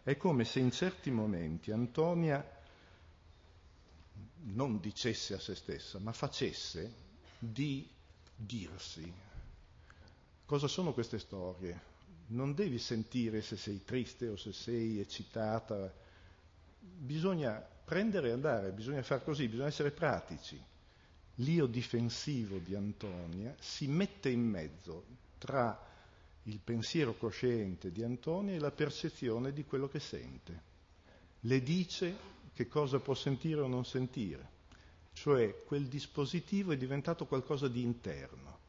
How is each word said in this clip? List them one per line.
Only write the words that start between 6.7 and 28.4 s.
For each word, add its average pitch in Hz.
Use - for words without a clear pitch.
di 135
dirsi: 92
"Cosa 143
sono 160
queste 113
storie? 90
Non 135
devi 151
sentire 110
se 107
sei 101
triste 120
o 101
se 98
sei 113
eccitata. 107
Bisogna 160
prendere 185
e -
andare, 117
bisogna 123
far 131
così, 143
bisogna 123
essere 143
pratici." 87
L'io 151
difensivo 117
di 90
Antonia 98
si -
mette 156
in 120
mezzo 85
tra 120
il 107
pensiero 117
cosciente 104
di 104
Antonia 170